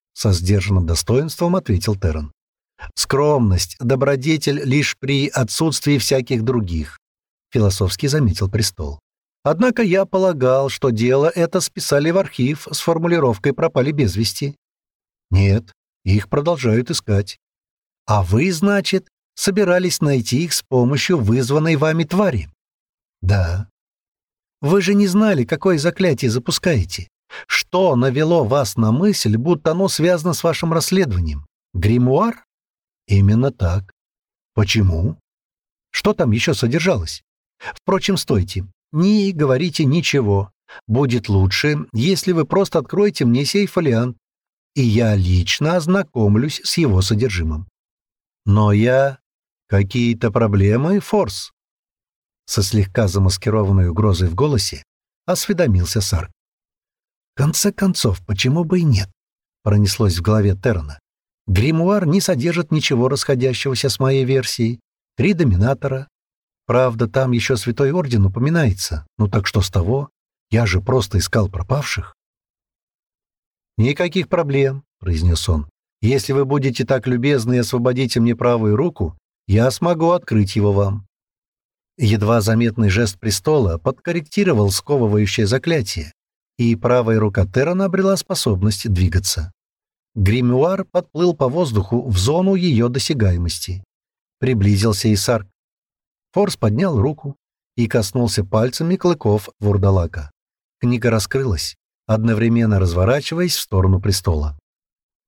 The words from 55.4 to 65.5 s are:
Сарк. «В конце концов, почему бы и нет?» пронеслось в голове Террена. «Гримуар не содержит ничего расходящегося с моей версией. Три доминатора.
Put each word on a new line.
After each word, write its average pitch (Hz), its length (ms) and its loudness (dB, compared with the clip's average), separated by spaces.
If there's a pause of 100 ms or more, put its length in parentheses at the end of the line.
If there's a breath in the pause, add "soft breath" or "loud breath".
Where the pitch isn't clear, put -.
Сарк. - 300 -4 (1040)
«В - 60 -4
конце 160 300 0
концов, 180 560 -2
почему 131 380 0
бы 180 160 0
и - 20 0
нет?» 104 280 2 (520)
пронеслось 101 540 2
в 90 60 -4
голове 104 340 2
Террена. 85 420 -4 (480)
«Гримуар 160 580 2
не 170 160 2
содержит 165 520 -2
ничего 139 360 0
расходящегося 131 800 -2
с - 120 -4
моей 135 240 2
версией. 123 560 -2 (360)
Три 202 180 2
доминатора. 135 720 0 (580)